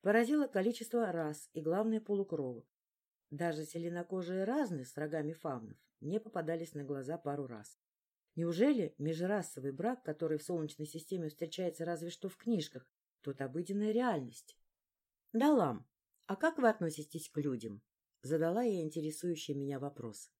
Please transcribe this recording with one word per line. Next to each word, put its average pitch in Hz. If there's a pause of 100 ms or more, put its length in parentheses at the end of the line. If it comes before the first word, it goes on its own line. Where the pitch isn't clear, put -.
Поразило 233
количество 226
рас 156
и, 160
главное, 214
полукровок. 160 (600)
Даже 156
зеленокожие 175
разные 202
с -
рогами 151
фавнов 123 (240)
мне 185
попадались 165
на 143
глаза 139
пару 143
раз. 113 (560)
Неужели 180
межрасовый 160
брак, 208
который 156
в 147
Солнечной 156
системе 160
встречается 165
разве 170
что -
в 180
книжках, 170 (360)
тут 139
обыденная 190
реальность? 208 (760)
"Далам, 226 (400)
а 196
как 330
вы 247
относитесь 160
к -
людям?" 113 (420)
задала 165
я 196
интересующий 156
меня 139
вопрос. 123